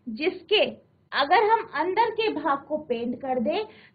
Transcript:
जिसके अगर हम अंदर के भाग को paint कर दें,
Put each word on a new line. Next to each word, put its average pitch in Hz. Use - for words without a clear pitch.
जिसके 339
अगर 349
हम 440
अंदर 381
के 440
भाग 294
को 302
paint 240
कर 254
दें, 349